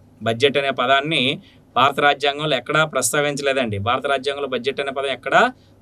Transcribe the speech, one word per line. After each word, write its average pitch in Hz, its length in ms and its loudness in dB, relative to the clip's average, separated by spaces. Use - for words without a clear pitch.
బడ్జెట్ 117 360 0
అనే 139 140 0
పదాన్ని 139 720 0
భారత 135 240 2
రాజ్యాంగంలో 143 580 2
ఎక్కడా 151 280 0
ప్రస్తావించలేదండి. 139 920 -2
భారత 120 280 -2
రాజ్యాంగంలో 139 420 -2
బడ్జెట్ 127 320 -4
అనే 139 120 -4
పదం 135 180 -4
ఎక్కడా 160 440 2